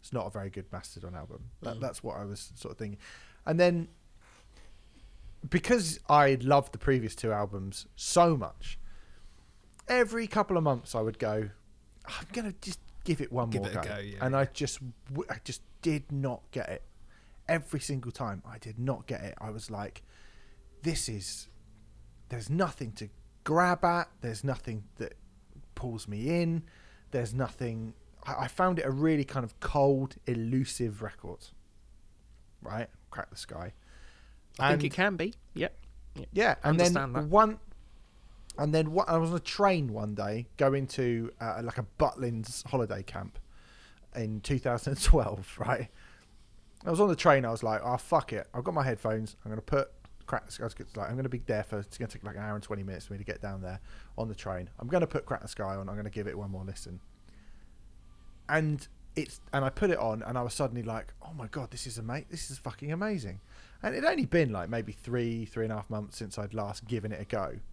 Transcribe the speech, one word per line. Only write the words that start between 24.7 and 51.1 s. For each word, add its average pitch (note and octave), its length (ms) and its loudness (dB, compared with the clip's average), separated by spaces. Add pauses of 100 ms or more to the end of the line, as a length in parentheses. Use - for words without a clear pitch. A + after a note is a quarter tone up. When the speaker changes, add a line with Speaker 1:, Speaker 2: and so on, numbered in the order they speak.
Speaker 1:
that - 180 -8 (600)
pulls A2+ 320 -6
me A#2+ 360 0
in. E3 220 2 (480)
There's A#2+ 220 0
nothing." A2+ 600 -2 (300)
I, - 200 -2
I A#2+ 40 -4
found F#3 300 4
it D#3+ 60 0
a C3+ 60 0
really D3 340 4
kind C3+ 200 -2
of - 160 -10
cold, C3+ 560 4 (100)
elusive A#2 760 0
record. - 440 -10 (1160)
Right? A2+ 260 -4 (220)
Crack - 200 -8
the - 60 -14
Sky. - 360 -10 (840)
Speaker 2:
I C#3 140 6
Speaker 1:
And D3+ 80 4
Speaker 2:
think D3 120 0
it - 40 -6
can F#3+ 200 4
be. F3 180 -2 (200)
Yep. - 200 -2 (420)
Yep. C#3 160 -10
Speaker 1:
Yeah, F#3+ 300 6
and D3+ 160 6
then F3 100 8
Speaker 2:
Understand C#3 280 2
that. D3 120 2
Speaker 1:
one, G#3+ 300 8 (1000)
and D3+ 160 4
then D#3 180 4
one, F#3 160 4
I E3 80 6
was E3 140 4
on F3 60 0
a E3 40 0
train E3+ 520 4
one G#2+ 220 -2
day G#2 340 -2 (100)
going C#3 300 6
to, A#2+ 520 0
uh, A2+ 240 -2
like, A#2 140 -4
a A2 80 -2 (120)
Butlins A#2+ 680 0
holiday G2+ 360 0
camp - 360 -8 (760)
in A2 280 -2
two C3+ 160 0
thousand B2 340 0
and C#3 100 -2
twelve, G#2 520 6
<laughs> - 40 -16
right? A#2+ 300 0 (960)
I F3 60 -2
was E3 100 2
on G#3 80 8
the E3+ 80 4
train, C#3 300 8
I A2+ 40 0
was A2+ 120 -2
like, A2 220 2
"Oh, B2 120 2
fuck - 380 2
it. - 180 -4
I've B2 120 -4
got F3+ 100 -2
my D3+ 80 2
headphones. A2 600 0
I'm G#2+ 60 -8
gonna G#2+ 120 -6
put C#3 260 2 (380)
Crack - 200 -4
the - 60 -12
Sky," - 120 -8
I - 20 -2
was A2 80 -6 (220)
like, G#2 120 -2
"I'm B2 80 -2